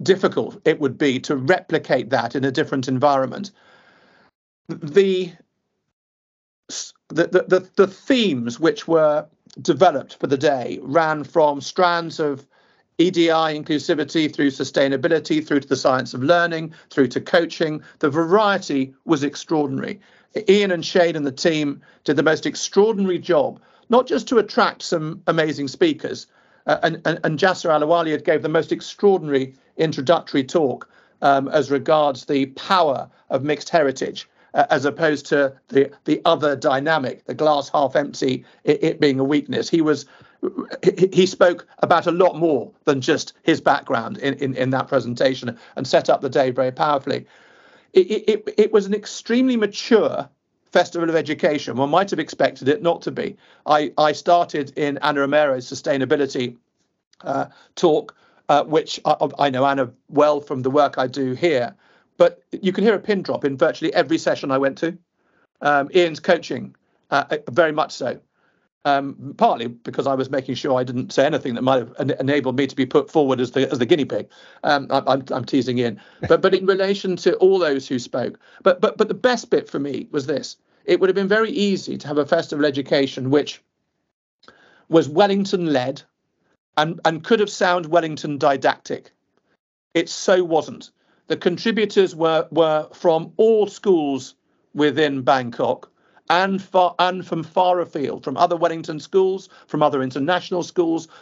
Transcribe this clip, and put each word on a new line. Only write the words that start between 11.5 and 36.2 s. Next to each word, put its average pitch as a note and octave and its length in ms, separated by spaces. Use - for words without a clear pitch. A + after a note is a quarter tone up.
strands E3+ 580
of C#3+ 280
E F3 140
D E3+ 180
I D#3+ 240
inclusivity D3+ 800
through C#3+ 180
sustainability, C#3+ 960
through D3 140
to C3+ 80
the C3+ 80
science C3 400
of B2+ 80
learning, E3 500
through C3 200
to - 120
coaching. E3 600
The D3+ 100
variety E3 840
was D3 180
extraordinary. C#3 760
Ian G3 220
and E3 140
Shane E3+ 300
and D3 120
the C3+ 40
team D3 500
did D3+ 100
the D3+ 80
most D3+ 220
extraordinary G3 720
job, C3+ 420
not B3 180
just - 220
to A#3+ 100
attract - 420
some D#3+ 460
amazing D#3 400
speakers, C3+ 600
uh, D3+ 180
and, D#3+ 220
and, D#3+ 180
and D#3 140
Jasser F3+ 320
Alawali D#3 420
had D3 120
gave D#3 180
the D#3 80
most D#3 220
extraordinary D3+ 840
introductory D#3 640
talk, C#3 460
um, C#3 260
as C#3 240
regards C#3+ 540
the C3+ 220
power D#3 600
of C3 140
mixed D3 260
heritage, - 600
uh, - 160
as C#3 160
opposed C#3+ 400
to C#3 280
the, C#3 220
the D3+ 180